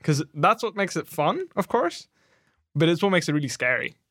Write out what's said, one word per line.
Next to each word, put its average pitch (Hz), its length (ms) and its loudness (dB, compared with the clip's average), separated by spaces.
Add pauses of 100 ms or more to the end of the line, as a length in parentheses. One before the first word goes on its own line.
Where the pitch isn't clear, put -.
'cause 147 200 0 (120)
that's 190 280 4
what 214 140 -6
makes 196 200 -2
it 160 120 -4
fun, 226 380 -2 (100)
of 196 120 -2
course, 311 400 -2 (680)
but 160 140 4
it's 170 140 0
what 202 80 2
makes 180 180 2
it 156 40 0
really 147 160 0
scary, 123 480 -2 (140)